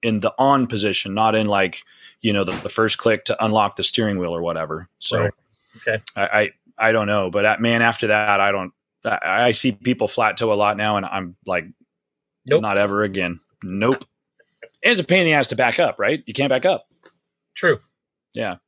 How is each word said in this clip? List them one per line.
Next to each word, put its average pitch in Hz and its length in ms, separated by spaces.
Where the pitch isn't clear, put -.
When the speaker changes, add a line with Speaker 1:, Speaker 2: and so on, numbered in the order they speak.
Speaker 1:
in 110 160
the 104 180
on 135 300
position, 101 480
not 110 180
in, 110 140
like, 98 360
you 110 100
know, 101 120
the, 90 140
the - 120
first 110 300
click 110 260
to - 180
unlock 107 320
the 123 80
steering 104 360
wheel 85 160
or 85 80
whatever. 80 440
So - 200
Speaker 2:
Right. 87 120
Okay. 110 260
Speaker 1:
I, 101 60
I, 107 280
I 110 140
don't 110 160
know, 101 240
but, 104 140
uh, 107 140
man, 117 220
after 117 260
that, 104 320
I 101 120
don't, 95 200
I, 110 200
I 113 280
see 123 200
people 107 360
flat 107 300
toe 113 160
a - 20
lot 104 220
now, 107 200
and 98 100
I'm 92 280
like, 87 180
Speaker 2:
Nope. 143 160
Speaker 1:
"Not 104 160
ever 101 260
again." 92 360
Nope. 101 420
And 214 80
it's 208 80
a 170 40
pain 185 180
in 170 40
the 160 80
ass 143 140
to 143 80
back 120 240
up, 151 200
right? 135 280
You 110 80
can't 139 140
back 131 180
up. 185 200
Speaker 2:
True. 151 240
Speaker 1:
Yeah. 101 220